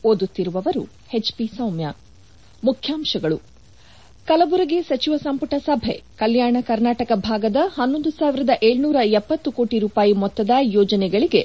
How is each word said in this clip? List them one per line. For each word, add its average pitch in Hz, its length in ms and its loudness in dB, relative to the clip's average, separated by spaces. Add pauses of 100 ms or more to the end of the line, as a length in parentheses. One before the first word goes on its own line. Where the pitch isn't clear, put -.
ಓದುತ್ತಿರುವವರು 190 760 -2 (300)
ಎಚ್ 220 180 -4
ಪಿ 226 160 -6
ಸೌಮ್ಯ. 190 400 -6 (760)
ಮುಖ್ಯಾಂಶಗಳು. 254 760 -2 (880)
ಕಲಬುರಗಿ 330 560 2
ಸಚಿವ 302 340 -2
ಸಂಪುಟ 285 460 -4
ಸಭೆ. 285 320 -2 (220)
ಕಲ್ಯಾಣ 240 480 2
ಕರ್ನಾಟಕ 233 460 0 (120)
ಭಾಗದ 220 360 -2 (120)
ಹನ್ನೊಂದು 294 400 -2
ಸಾವಿರದ 269 520 0
ಏಳ್ನೂರ 269 340 2 (180)
ಎಪ್ಪತ್ತು 277 380 -2
ಕೋಟಿ 233 260 -2
ರೂಪಾಯಿ 208 380 2
ಮೊತ್ತದ 202 360 -2 (160)
ಯೋಜನೆಗಳಿಗೆ 202 760 2